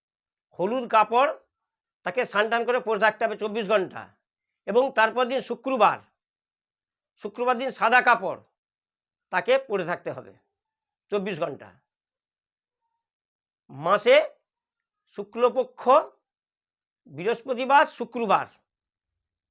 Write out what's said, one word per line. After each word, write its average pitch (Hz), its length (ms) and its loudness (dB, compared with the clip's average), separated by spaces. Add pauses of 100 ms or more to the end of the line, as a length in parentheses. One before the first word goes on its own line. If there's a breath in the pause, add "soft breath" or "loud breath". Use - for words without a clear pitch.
(600)
হলুদ 226 300 -4
কাপড় 233 480 2 (640)
তাকে 208 220 -4
স্নান 208 240 0
টান 233 160 -2
করে 240 140 0
পরে 220 200 -2
থাকতে 214 260 0
হবে 214 120 -4
চব্বিশ 208 320 -6
ঘন্টা। 135 460 -4 (500)
এবং 254 300 2
তারপর 220 300 0
দিন 254 140 -4
শুক্রবার, 214 600 0 (1160)
শুক্রবার 240 400 -2
দিন 262 140 -4
সাদা 233 300 2
কাপড় 190 400 0 (880)
তাকে 185 280 0
পরে 202 280 -4
থাকতে 170 260 -8
হবে 123 220 -16 (760)
চব্বিশ 202 300 -4
ঘন্টা। 123 400 -10 (1900)
মাসে 202 600 2 (840)
শুক্লপক্ষ 240 720 -2 (1160)
বৃহস্পতিবার, 240 800 0
শুক্রবার, 214 640 -2 (1040)